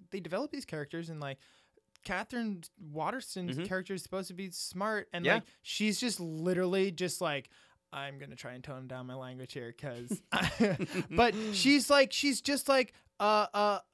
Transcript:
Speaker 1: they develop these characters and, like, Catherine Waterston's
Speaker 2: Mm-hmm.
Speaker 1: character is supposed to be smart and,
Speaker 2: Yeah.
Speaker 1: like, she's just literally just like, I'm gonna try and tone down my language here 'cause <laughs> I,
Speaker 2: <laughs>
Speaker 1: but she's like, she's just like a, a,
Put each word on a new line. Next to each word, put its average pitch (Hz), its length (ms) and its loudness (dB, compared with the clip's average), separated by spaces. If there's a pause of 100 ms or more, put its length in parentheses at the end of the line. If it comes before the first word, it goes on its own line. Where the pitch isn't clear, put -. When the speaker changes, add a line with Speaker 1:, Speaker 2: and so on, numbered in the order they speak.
(100)
Speaker 1:
they 196 100 -6
develop 185 300 -4
these 285 140 -10
characters 165 440 -6
and, 156 120 -10
like, 139 180 -6 (640)
Catherine 208 600 -4 (300)
Waterston's 175 640 -4
Speaker 2:
Mm-hmm. 170 100 -4
Speaker 1:
character 185 280 -4
is 180 80 -6
supposed 190 260 -6
to 190 60 -12
be 190 160 -8
smart 202 600 -4
and, 175 120 -4
Speaker 2:
Yeah. 175 100 6
Speaker 1:
like, 226 100 0 (180)
she's - 380 0
just 240 200 0
literally 180 720 2
just 175 300 -4
like, 143 300 -2 (420)
I'm 139 260 -8
gonna 139 180 -14
try 123 160 -12
and 127 100 -14
tone 131 240 -10
down 127 200 -10
my 127 80 -10
language 127 380 -10
here 120 200 -8
'cause 123 540 -8
<laughs> - 60 -8
I, 185 460 4 (200)
Speaker 2:
<laughs> - 120 -2
Speaker 1:
but 226 240 6 (180)
she's 254 380 6
like, 277 220 8
she's 277 280 2
just - 280 0
like 262 260 4 (240)
a, 208 340 4
a, 208 300 2 (120)